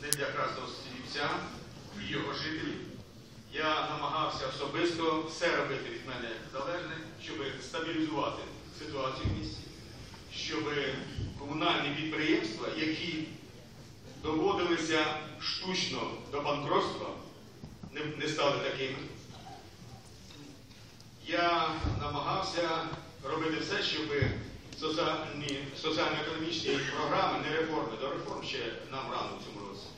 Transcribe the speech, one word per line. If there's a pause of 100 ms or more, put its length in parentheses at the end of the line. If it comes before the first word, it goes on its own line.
(100)
для
Красного
Стрільця (720)
і
його
жителів. (720)
Я
намагався
особисто
все
робити
від
мене (240)
залежне, (280)
щоб (260)
стабілізувати (360)
ситуацію
в
місті, (720)
щоб (760)
комунальні
підприємства,
які (1000)
доводилися (360)
штучно (220)
до
банкротства, (840)
не, (160)
не
стали
такими. (2250)
Я (300)
намагався (360)
робити
все,
щоб (720)
соціальні, (240)
соціально-економічні (180)
програми, (100)
не
реформи,
до
реформ
ще (340)
нам
рано (100)
в
цьому
році (160)